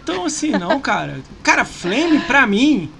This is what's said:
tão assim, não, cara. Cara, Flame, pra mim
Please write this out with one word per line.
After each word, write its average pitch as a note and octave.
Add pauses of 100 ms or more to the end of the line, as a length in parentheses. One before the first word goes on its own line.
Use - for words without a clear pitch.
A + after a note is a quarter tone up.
tão F4+
assim, D4+
não, G3+
cara. D#3 (220)
Cara, D4+
Flame, C#4
pra C4
mim G#3+